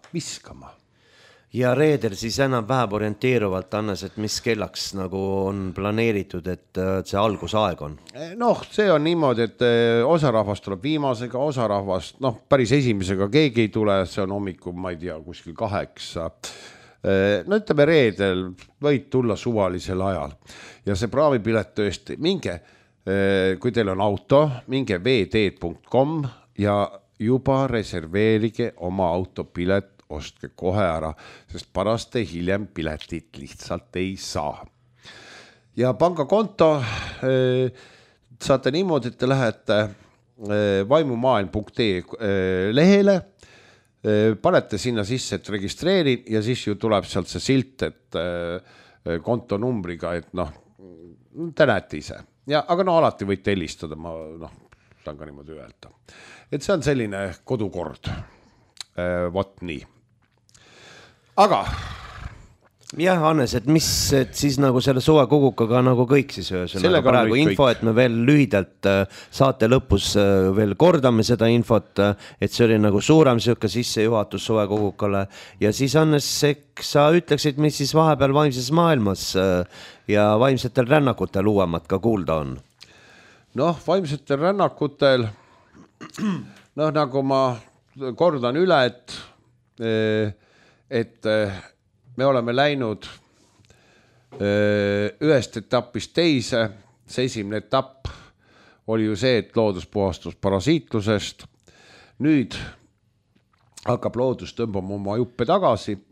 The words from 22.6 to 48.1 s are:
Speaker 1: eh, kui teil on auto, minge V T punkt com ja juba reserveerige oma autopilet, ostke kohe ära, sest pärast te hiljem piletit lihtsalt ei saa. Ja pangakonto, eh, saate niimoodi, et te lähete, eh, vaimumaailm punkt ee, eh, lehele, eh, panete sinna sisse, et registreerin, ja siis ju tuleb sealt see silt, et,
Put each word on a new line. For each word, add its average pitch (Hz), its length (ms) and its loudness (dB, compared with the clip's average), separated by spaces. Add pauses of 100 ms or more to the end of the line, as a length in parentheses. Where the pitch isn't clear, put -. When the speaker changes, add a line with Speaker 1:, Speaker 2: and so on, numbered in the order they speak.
Speaker 1:
eh, 95 560 0
kui 113 160 -2
teil 104 160 0
on 98 160 -2
auto, 135 380 2 (260)
minge 107 320 -2
V 113 240 2
T 107 220 2 (100)
punkt 85 320 -10
com 143 320 0 (360)
ja 101 260 0 (340)
juba 131 480 0
reserveerige 107 1080 -2 (120)
oma 92 240 -2
autopilet, 90 880 -4 (140)
ostke - 380 -14 (100)
kohe 92 240 -2
ära, 80 300 -2 (340)
sest - 240 -18
pärast 104 400 -2
te 117 160 -4
hiljem 87 380 -4 (100)
piletit 78 640 -10
lihtsalt - 640 -12
ei 95 180 -6
saa. - 460 -8 (1120)
Ja 127 160 2
pangakonto, 165 760 2 (520)
eh, 127 480 0 (720)
saate 135 320 0
niimoodi, 156 380 0
et - 60 -20
te 127 100 0
lähete, 120 480 0 (760)
eh, 104 380 2
vaimumaailm 123 600 2
punkt - 300 -8
ee, 98 240 0
eh, 95 720 -2
lehele, 196 400 4 (880)
eh, 107 400 2
panete 156 360 2
sinna 117 260 -2
sisse, 120 320 -6
et - 120 -10
registreerin, 131 800 -2
ja 110 160 -2
siis 120 240 -4
ju 104 80 -2
tuleb 101 320 0
sealt 92 220 -4
see 90 120 -8
silt, - 420 0
et, - 360 -8